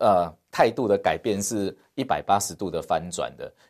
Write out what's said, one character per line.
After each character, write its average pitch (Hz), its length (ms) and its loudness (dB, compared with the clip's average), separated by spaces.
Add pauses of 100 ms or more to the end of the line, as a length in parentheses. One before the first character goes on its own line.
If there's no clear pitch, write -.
呃， 92 280 4 (220)
态 143 180 4
度 117 200 -2
的 98 100 4
改 85 180 0
变 104 240 -2
是 101 320 -4 (220)
一 135 80 -6
百 76 180 -2
八 101 200 0
十 85 160 -8
度 98 120 -6
的 80 140 -4
翻 85 260 -2
转 69 280 -6
的。 65 120 -12 (220)